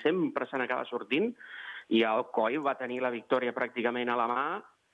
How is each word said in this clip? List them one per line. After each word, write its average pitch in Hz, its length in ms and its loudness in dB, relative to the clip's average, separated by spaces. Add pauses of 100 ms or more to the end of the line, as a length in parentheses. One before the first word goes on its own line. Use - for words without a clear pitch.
sempre 147 480 0
se 143 80 -4
n'acaba 127 320 -2
sortint. 131 380 0 (680)
I 113 160 8
el 110 240 2
Coi 117 240 2
va 139 220 0
tenir 123 240 -4
la 123 100 2
victòria 120 400 0
pràcticament 120 560 0
a 120 80 4
la 120 140 4
mà 127 140 0 (480)